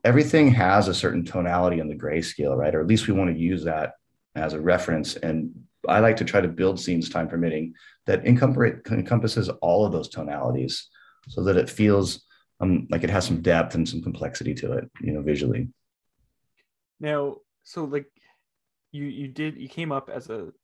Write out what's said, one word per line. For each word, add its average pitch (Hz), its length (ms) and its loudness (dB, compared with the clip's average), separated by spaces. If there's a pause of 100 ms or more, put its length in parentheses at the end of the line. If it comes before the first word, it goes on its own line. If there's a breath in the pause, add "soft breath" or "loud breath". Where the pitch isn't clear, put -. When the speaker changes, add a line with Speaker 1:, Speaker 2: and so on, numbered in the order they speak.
Speaker 1:
everything 147 480 6
has 98 360 6
a 92 60 0
certain 87 320 0
tonality 87 560 0
on 76 60 -6
the 73 80 -6
grayscale, 73 640 -2
right? 73 160 0
Or 78 80 0
at 80 60 -2
least 110 200 4
we 107 60 2
want 92 180 0
to 80 80 -4
use 85 260 -2
that 78 280 -4 (420)
as 78 180 -4
a 76 80 -6
reference. 82 540 0
And 80 380 -4 (340)
I 101 120 4
like 110 180 4
to 101 80 -2
try 101 160 2
to 90 60 0
build 85 320 0
scenes, 85 300 -2
time 82 180 -4
permitting, 82 460 -4 (340 soft breath)
that 98 180 0
incorporate, 127 500 4 (140)
encompasses 113 600 0 (120)
all 90 240 4
of 95 60 0
those 80 180 -4
tonalities 65 800 -6 (400 soft breath)
so - 160 -6
that 95 140 4
it - 120 2
feels, 101 540 2 (360 soft breath)
um, 92 300 0
like 85 140 0
it 87 80 0
has 95 140 2
some 82 160 -2
depth 85 340 2
and 82 120 0
some 80 140 -6
complexity - 540 -6
to - 180 -6
it, 64 160 -6 (120)
you - 100 -4
know, 76 100 -6
visually. 71 460 -2 (1300)
Speaker 2:
Now, 143 380 -4 (260)
so, - 220 -10
like, 143 220 -6 (840)
you, 143 140 -10
you 139 220 -10
did, 151 300 -8
you 135 100 -16
came 165 240 -8
up 135 180 -6
as - 200 -12
a, 107 180 -10 (160)